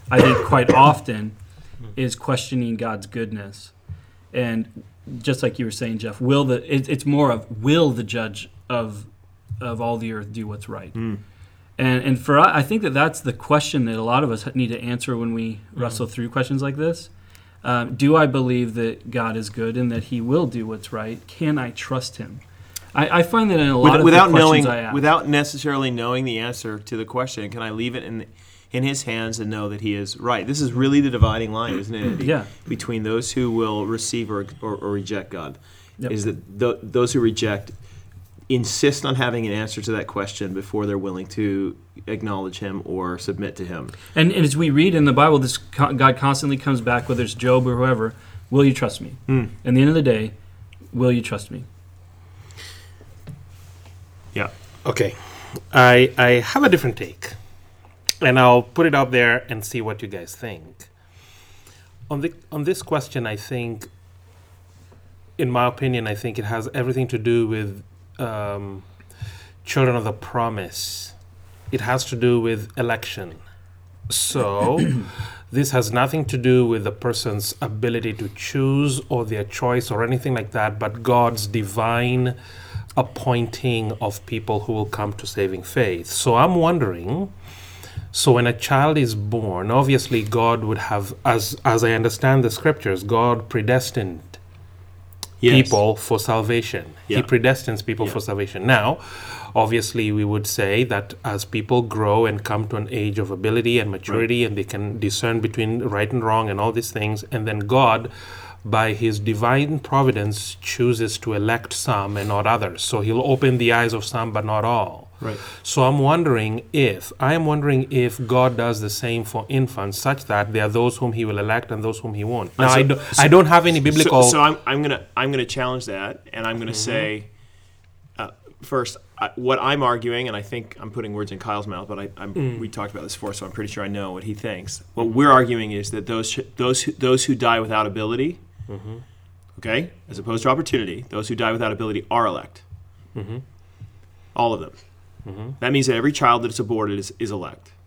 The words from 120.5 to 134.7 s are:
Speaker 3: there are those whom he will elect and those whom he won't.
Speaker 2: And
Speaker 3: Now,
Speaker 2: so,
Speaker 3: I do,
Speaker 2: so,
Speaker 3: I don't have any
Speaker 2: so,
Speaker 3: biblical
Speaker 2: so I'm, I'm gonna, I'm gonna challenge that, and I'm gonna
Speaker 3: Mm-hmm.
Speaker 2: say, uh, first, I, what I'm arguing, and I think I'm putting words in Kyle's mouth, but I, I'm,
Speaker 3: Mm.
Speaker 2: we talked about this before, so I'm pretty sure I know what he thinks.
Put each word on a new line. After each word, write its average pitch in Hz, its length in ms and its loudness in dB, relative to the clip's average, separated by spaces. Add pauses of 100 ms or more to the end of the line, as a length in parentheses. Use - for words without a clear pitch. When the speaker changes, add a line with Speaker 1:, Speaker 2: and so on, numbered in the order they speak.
Speaker 3:
there 107 120 2
are 104 40 0
those 117 280 2
whom 120 160 -2
he 113 120 -2
will 104 140 -2
elect 113 320 -2
and 107 120 -6
those 110 160 -2
whom 110 140 -8
he 101 100 -6
won't. 107 260 -4
Speaker 2:
And 131 180 2
Speaker 3:
Now, - 0 -
Speaker 2:
so, 131 120 6
Speaker 3:
I 135 40 6
do, 135 120 4 (180)
Speaker 2:
so, - 100 6
Speaker 3:
I 151 40 8
don't 170 200 10
have 170 180 8
any 165 140 4
Speaker 2:
so, 139 60 0
Speaker 3:
biblical 151 380 6
Speaker 2:
so 147 180 6
I'm, 156 160 6 (100)
I'm 139 160 0
gonna, 139 320 -2
I'm 135 160 0
gonna 127 140 0
challenge 127 420 -4
that, 98 340 -8 (120)
and 113 120 -6
I'm 113 140 -4
gonna 113 120 -8
Speaker 3:
Mm-hmm. 113 40 -6
Speaker 2:
say, 107 480 -4 (960)
uh, 107 100 -8 (320)
first, 123 360 -4 (200)
I, - 200 -4
what 127 220 0
I'm 143 220 0
arguing, 120 460 -2
and 107 100 -6
I 101 60 -8
think - 360 -12
I'm 107 120 -14
putting 110 220 -8
words 104 180 -6
in 98 80 -12
Kyle's 104 260 -6
mouth, 101 220 -10
but 104 100 -10
I, 98 180 -10
I'm, 104 200 -12
Speaker 3:
Mm. 127 240 -2
Speaker 2:
we 110 100 -8
talked 101 220 -8
about 104 120 -12
this 95 120 -10
before, 101 180 -8
so 98 140 -12
I'm 92 40 -14
pretty 104 220 -8
sure 107 100 -8
I 98 40 -6
know 101 240 -6
what 92 140 -12
he 107 100 -6
thinks. 98 480 -10 (100)